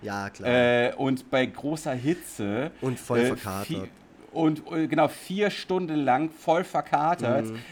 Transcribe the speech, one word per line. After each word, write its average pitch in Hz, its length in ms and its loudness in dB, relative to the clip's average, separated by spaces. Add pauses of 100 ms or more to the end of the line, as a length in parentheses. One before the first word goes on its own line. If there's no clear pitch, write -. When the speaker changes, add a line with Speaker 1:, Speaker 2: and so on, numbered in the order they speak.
Speaker 1:
Ja, 101 280 -6
klar. 101 200 -4
Speaker 2:
äh, 123 460 4
und 131 340 -2
bei 131 160 2
großer 147 480 -4
Hitze, 127 840 -2
Speaker 1:
Und 127 200 -2
voll 120 200 0
Speaker 2:
äh, 120 60 6
Speaker 1:
verkatert. 101 440 -4
Speaker 2:
vi-, 95 200 -6 (440)
und, 156 380 0
äh, 160 160 0
genau, 156 200 4
vier 196 420 -2
Stunden 185 460 -2
lang 143 340 2
voll 170 340 0
verkatert, 147 840 0
Speaker 1:
Mhm. 110 140 -8 (120)